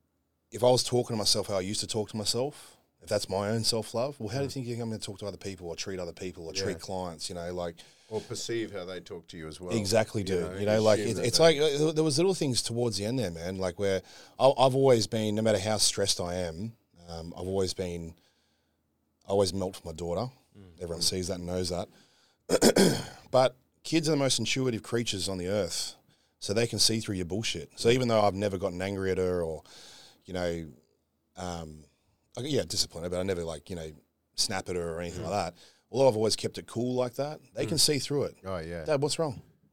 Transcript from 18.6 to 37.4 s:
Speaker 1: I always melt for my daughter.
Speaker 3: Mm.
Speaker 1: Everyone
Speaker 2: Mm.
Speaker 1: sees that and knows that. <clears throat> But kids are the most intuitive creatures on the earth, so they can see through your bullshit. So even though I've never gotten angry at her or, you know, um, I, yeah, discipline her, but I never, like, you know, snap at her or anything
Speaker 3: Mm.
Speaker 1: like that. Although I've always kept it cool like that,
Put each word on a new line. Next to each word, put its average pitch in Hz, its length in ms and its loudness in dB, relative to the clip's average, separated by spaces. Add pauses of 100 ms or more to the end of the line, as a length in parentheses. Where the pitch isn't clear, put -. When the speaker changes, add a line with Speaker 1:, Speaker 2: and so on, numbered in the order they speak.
Speaker 1:
I - 40 -16
always 98 240 4
melt 95 220 -2
for - 100 -14
my 85 60 -8
daughter. 85 380 -4 (280)
Speaker 3:
Mm. 95 220 -20
Speaker 1:
Everyone 85 220 -6
Speaker 2:
Mm. - 20 -2
Speaker 1:
sees 92 240 -2
that 95 100 -6
and 87 80 -8
knows 90 240 -2
that. 90 180 -4 (600)
<clears throat> - 800 4
But 131 240 6 (300)
kids 156 240 2
are 160 40 2
the 151 40 4
most 135 240 2
intuitive 117 420 0
creatures 101 460 -2
on 95 100 -4
the 87 80 -4
earth, 95 480 -2 (460)
so - 120 -6
they 113 140 4
can 110 140 -4
see 113 200 4
through 104 140 -4
your 90 120 -2
bullshit. 87 500 -4
So 117 140 4
even 127 180 4
though 110 140 6
I've 101 120 6
never 98 240 0
gotten 90 240 -2
angry 95 300 0
at 90 60 2
her 90 240 2
or, 80 200 -4 (600)
you 92 100 -12
know, 85 320 -2 (680)
um, 82 480 -8 (520)
I, 120 40 -8
yeah, 127 260 0
discipline - 380 -4
her, 90 60 -4
but 90 100 -2
I - 20 -2
never, 92 220 -2
like, 80 260 -8
you 92 60 -6
know, 80 140 -10 (440)
snap - 340 -2
at 95 80 -4
her 85 200 -4
or 85 40 -6
anything 87 220 -8
Speaker 3:
Mm. 85 80 -6
Speaker 1:
like 92 240 -2
that. - 0 - (380)
Although 131 160 6
I've 110 80 4
always 107 200 2
kept - 220 -6
it 90 80 -14
cool 127 280 -4
like 123 200 -2
that, 147 260 -6 (140)